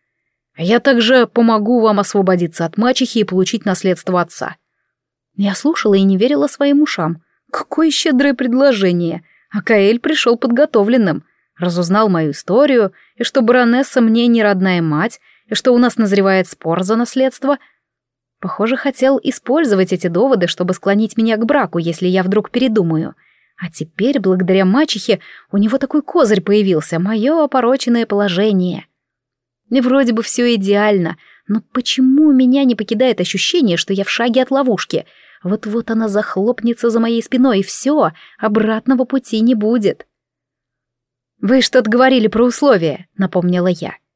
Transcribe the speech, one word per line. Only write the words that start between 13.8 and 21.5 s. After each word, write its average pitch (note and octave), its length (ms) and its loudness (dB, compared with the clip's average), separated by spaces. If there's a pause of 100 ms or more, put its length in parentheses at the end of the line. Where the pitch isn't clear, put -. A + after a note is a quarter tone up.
мне A#3 260 2
не A#3 160 2
родная F#3+ 380 0
мать, D#3+ 380 -2 (280)
и G#3+ 80 -6
что C4 180 2
у A#3+ 40 4
нас A#3+ 200 2
назревает G3 500 2
спор E3+ 360 -4
за G#3 120 -2
наследство. C4 640 -2 (840)
Похоже, G#3+ 360 -4
хотел C4 460 0
использовать A#3+ 720 0
эти F3+ 140 -2
доводы, F#3 400 0
чтобы F3+ 260 -4
склонить G#3 440 -2
меня A3+ 200 0
к A3+ 80 -2
браку, A#3 320 -2